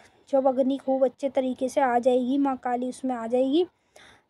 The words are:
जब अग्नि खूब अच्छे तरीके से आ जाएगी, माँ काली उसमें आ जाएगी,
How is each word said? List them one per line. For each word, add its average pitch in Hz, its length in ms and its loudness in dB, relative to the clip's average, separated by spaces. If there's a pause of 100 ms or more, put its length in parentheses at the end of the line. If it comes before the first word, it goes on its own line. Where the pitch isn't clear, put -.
(300)
जब 269 180 2
अग्नि 269 300 0
खूब 269 280 -2
अच्छे 262 240 -2
तरीके 262 400 -2
से 285 120 0
आ 240 180 2
जाएगी, 254 380 2
माँ 277 200 0
काली 247 320 -4
उसमें 254 260 -6
आ 226 120 -8
जाएगी, 269 380 2 (640)